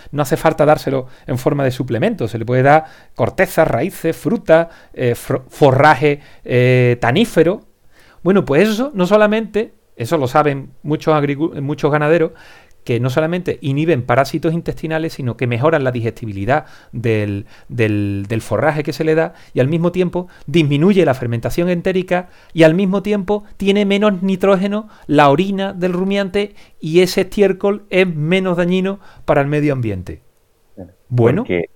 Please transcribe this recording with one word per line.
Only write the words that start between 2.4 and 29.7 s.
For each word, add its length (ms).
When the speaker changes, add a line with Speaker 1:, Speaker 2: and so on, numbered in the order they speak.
Speaker 1:
puede 180
dar 220
corteza, 500
raíces, 500
fruta, 540
eh, 220
fro-, 340
forraje, 720
eh, 560
tanífero. 640
Bueno, 220
pues 240
eso 260
no 120
solamente, 680
eso 220
lo 100
saben 440
muchos 320
agricu-, 480
muchos 280
ganaderos, 420
que 140
no 120
solamente 500
inhiben 420
parásitos 500
intestinales, 600
sino 240
que 100
mejoran 380
la 80
digestibilidad 760
del, 560
del, 600
del 120
forraje 420
que 100
se 120
le 100
da 200
y 60
al 80
mismo 240
tiempo 340
disminuye 560
la 100
fermentación 540
entérica 600
y 120
al 100
mismo 260
tiempo 440
tiene 280
menos 400
nitrógeno 640
la 240
orina 420
del 200
rumiante 640
y 220
ese 180
estiércol 680
es 240
menos 440
dañino 420
para 160
el 40
medio 280